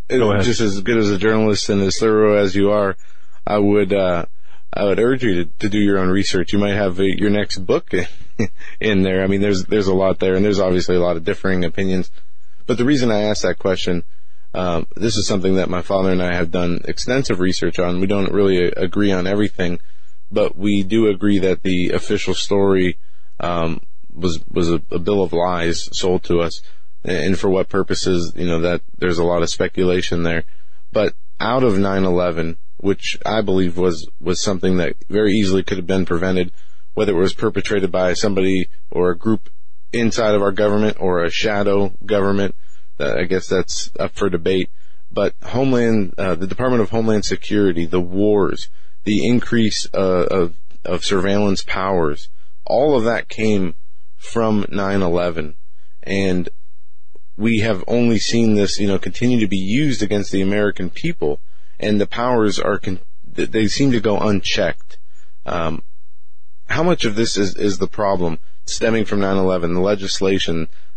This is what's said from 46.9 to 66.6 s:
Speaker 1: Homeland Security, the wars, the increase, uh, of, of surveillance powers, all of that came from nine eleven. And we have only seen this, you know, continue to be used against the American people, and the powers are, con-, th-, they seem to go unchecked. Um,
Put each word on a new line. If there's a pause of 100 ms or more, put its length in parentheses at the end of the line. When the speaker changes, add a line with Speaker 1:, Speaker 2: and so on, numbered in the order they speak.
Speaker 1:
Homeland
Security,
the
wars, (340)
the
increase,
uh,
of, (320)
of
surveillance
powers, (360)
all
of
that
came (440)
from
nine
eleven. (460)
And (880)
we
have
only
seen
this,
you
know,
continue
to
be
used
against
the
American
people, (380)
and
the
powers
are,
con-, (360)
th-,
they
seem
to
go
unchecked. (460)
Um, (840)